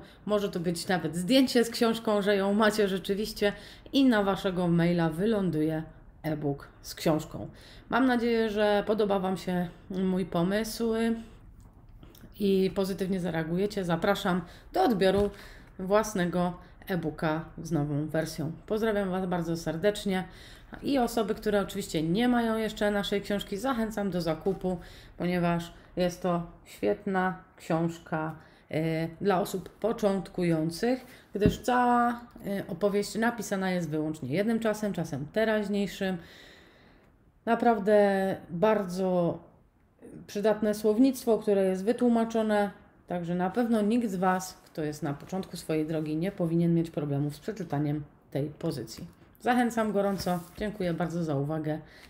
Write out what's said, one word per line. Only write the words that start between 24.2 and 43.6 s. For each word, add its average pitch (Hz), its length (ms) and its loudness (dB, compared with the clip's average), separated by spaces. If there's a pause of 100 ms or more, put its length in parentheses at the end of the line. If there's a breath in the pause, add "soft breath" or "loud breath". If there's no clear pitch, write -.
zakupu, 180 560 -2 (400 loud breath)
ponieważ 175 560 0 (220 loud breath)
jest 175 260 -2
to 175 220 0 (220)
świetna 190 760 -2 (180)
książka, 160 800 -4 (360 loud breath)
e, 160 360 0 (140)
dla 185 200 4
osób 190 280 -6
początkujących, 196 1400 0 (280 loud breath)
gdyż 202 260 4
cała, 240 640 2 (240)
e, 196 220 -4
opowieść 202 480 0
napisana 214 560 -2
jest 175 180 0
wyłącznie 151 400 -4
jednym 208 300 2
czasem, 214 340 -2
czasem 160 400 -4
teraźniejszym. 202 840 0 (1300 loud breath)
Naprawdę 208 920 4 (140)
bardzo 180 880 2 (880)
przydatne 214 460 0
słownictwo, 220 640 2
które 202 280 2
jest 185 180 0
wytłumaczone, 226 880 2 (360)
także 175 280 -4
na 180 140 0
pewno 226 320 0